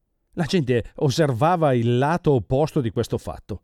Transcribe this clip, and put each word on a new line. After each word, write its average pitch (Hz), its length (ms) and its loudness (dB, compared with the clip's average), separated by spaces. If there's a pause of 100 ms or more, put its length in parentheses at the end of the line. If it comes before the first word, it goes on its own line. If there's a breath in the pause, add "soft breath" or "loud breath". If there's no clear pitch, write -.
(320)
La 170 120 -2
gente 127 520 0
osservava 151 760 2
il 120 240 2
lato 156 320 0
opposto 139 500 0
di 113 100 -2
questo 117 280 -4
fatto. - 460 -12